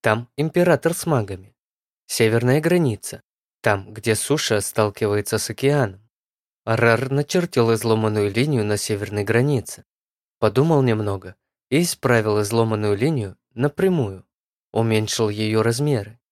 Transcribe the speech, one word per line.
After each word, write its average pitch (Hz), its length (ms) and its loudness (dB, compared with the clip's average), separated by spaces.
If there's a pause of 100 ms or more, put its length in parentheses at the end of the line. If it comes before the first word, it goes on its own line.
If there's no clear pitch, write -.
Там 117 340 0
император 165 560 0
с - 140 -8
магами. 98 500 -4 (500)
Северная 117 540 2
граница. 165 640 0 (400)
Там, 98 320 -2
где 107 200 0
суша 113 460 0
сталкивается 104 800 -2
с - 120 -6
океаном. 123 600 -2 (540)
Рар 113 460 2
начертил 139 640 0
изломанную 110 560 0
линию 120 340 0
на 104 120 0
северной 104 480 -4
границе. 120 600 0 (540)
Подумал 135 440 2
немного 101 520 -2 (360)
и 147 120 2
исправил 110 600 2
изломанную 107 540 0
линию 117 400 -2 (180)
на 135 160 0
прямую. 143 560 -2 (460)
Уменьшил 110 580 0
её 110 320 0
размеры. 117 580 -2 (120)